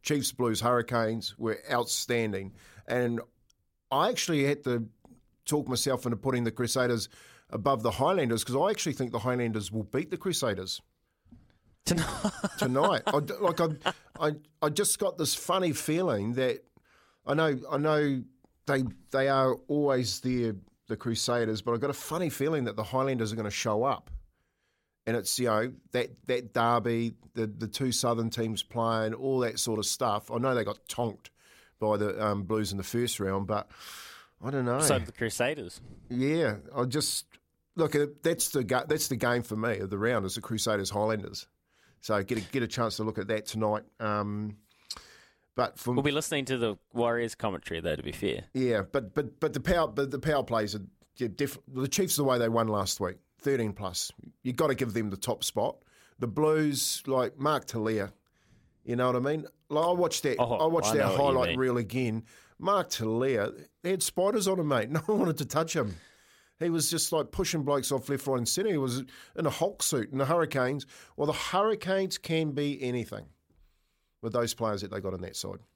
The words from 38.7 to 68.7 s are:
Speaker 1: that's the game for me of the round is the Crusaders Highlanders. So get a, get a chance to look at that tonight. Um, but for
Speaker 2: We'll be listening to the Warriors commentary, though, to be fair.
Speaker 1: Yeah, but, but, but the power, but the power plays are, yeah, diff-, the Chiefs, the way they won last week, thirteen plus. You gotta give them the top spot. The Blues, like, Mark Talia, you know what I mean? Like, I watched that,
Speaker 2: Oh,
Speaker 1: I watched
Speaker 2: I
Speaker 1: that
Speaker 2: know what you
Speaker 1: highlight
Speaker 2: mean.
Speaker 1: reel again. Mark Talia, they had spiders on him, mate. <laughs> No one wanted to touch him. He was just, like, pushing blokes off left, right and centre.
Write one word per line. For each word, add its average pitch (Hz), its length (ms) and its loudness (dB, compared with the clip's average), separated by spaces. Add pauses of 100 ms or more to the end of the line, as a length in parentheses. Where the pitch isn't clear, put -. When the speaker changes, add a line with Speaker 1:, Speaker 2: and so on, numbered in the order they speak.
Speaker 1:
that's 151 200 2
the 131 80 -2
game 120 280 2
for 107 120 -6
me 110 220 0
of 98 140 -4
the 101 60 -2
round 107 280 2
is 92 100 -4
the 110 60 -6
Crusaders 107 480 -2
Highlanders. 104 580 -2 (540)
So 104 220 0
get 113 160 -2
a, - 20 -4
get 120 220 -2
a 110 40 -2
chance 113 300 -2
to 110 60 -4
look 110 160 -4
at 98 80 -2
that 107 180 0
tonight. 107 380 2 (160)
Um, 104 580 0 (960)
but 113 220 -2
for 123 160 -2
Speaker 2:
We'll 135 100 2
be 143 80 4
listening 143 340 0
to 131 120 -2
the 110 200 0 (160)
Warriors 117 420 2
commentary, 85 440 -4
though, 80 160 0
to 78 80 -10
be - 80 -6
fair. - 420 -4
Speaker 1:
Yeah, 123 280 2
but, 104 320 -4
but, 139 260 -4
but 156 140 0
the 135 60 -2
power, 170 280 2
but 139 240 -2
the 135 80 -6
power 143 240 0
plays 110 320 0
are, 104 60 -6 (360)
yeah, 123 160 -2
diff-, 139 340 -4
the 131 200 -4
Chiefs, 190 280 0
the 147 80 2
way 131 140 4
they 117 120 2
won 113 180 4
last 101 320 0
week, 95 180 -2 (220)
thirteen 117 340 0
plus. 98 380 -6 (320)
You 127 100 -2
gotta 139 220 2
give 117 180 -2
them 107 160 0
the 95 80 -6
top - 260 -4
spot. - 340 -2 (420)
The 127 80 -2
Blues, 151 800 0
like, 127 320 0
Mark 143 260 2
Talia, 107 460 -2 (720)
you 120 120 -4
know 123 120 2
what 123 80 2
I 123 40 2
mean? 147 260 0 (240)
Like, 151 160 2
I 175 60 4
watched 175 320 0
that, 131 160 2
Speaker 2:
Oh, 120 160 2
Speaker 1:
I 160 120 2
watched 165 200 2
Speaker 2:
I 113 100 4
Speaker 1:
that - 20 4
Speaker 2:
know - 80 4
what - 100 4
you 143 60 4
Speaker 1:
highlight 131 280 4
Speaker 2:
mean. 127 80 0
Speaker 1:
reel 127 180 2
again. 113 460 -2 (360)
Mark 190 300 0
Talia, 113 600 0 (300)
they 180 100 -2
had 185 120 0
spiders 196 440 2
on 190 120 2
him, 156 80 0
mate. 120 220 2
<laughs> - 20 -4
No 156 100 0
one 214 180 0
wanted 170 180 2
to 139 80 -4
touch 160 300 -2
him. 107 200 0 (640)
He 170 100 0
was 165 200 0
just, 165 220 -2
like, 151 200 0
pushing 170 320 -2
blokes 139 280 0
off 135 180 -2
left, 143 180 -2
right 135 100 2
and 120 100 0
centre. 202 240 0